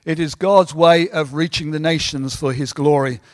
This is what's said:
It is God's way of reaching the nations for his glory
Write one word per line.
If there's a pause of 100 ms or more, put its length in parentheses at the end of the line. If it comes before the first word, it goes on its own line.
It
is
God's
way
of
reaching
the
nations
for
his
glory (140)